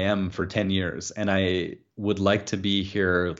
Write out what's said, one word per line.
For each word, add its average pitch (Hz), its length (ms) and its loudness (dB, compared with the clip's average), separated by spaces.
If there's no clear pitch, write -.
am 98 200 0
for 92 160 -4
ten 98 240 -2
years, 92 400 -2
and 104 180 -2
I 92 460 0
would 98 220 0
like 101 280 2
to 104 100 -2
be 98 260 0
here 90 560 0